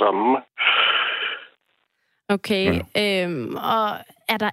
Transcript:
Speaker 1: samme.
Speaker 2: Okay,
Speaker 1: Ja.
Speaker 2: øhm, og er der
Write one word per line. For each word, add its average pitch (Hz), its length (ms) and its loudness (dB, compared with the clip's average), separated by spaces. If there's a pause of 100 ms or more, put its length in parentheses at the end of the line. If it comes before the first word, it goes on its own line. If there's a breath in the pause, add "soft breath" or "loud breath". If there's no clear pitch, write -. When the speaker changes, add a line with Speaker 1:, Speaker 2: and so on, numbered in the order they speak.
Speaker 1:
samme. 104 320 2 (1900 loud breath)
Speaker 2:
Okay, 190 520 0 (160)
Speaker 1:
Ja. 196 280 2
Speaker 2:
øhm, 160 320 -4
og 220 320 0 (400)
er 220 120 0
der 214 120 0